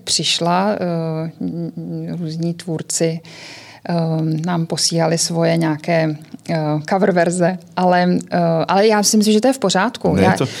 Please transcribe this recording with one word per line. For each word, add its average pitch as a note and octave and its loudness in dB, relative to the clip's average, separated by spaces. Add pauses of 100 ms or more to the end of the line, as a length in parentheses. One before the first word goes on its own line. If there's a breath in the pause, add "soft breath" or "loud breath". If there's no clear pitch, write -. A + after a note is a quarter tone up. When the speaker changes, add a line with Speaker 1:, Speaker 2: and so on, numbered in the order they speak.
Speaker 1:
přišla, F3 0
eh, E3 -6
různí E3 -4
tvůrci E3 -4 (680 loud breath)
ehm, D#3+ 0
nám E3+ 0
posílali E3 0
svoje E3 0
nějaké, D#3+ 0 (340)
eh, E3 -2 (340)
cover G3 2
verze, F3 2 (180)
ale, F3+ 2 (120)
eh, F3+ 0 (300)
ale G3 4
já G#3 4
si G3+ 2
myslím, G#3+ 4
že G#3+ 4
to A#3+ 2
je C4+ 4
v C4+ -4
pořádku. F#3 0
Speaker 2:
Ne, - 4
Speaker 1:
Já, F#3 6
Speaker 2:
to F3+ 0 (140 loud breath)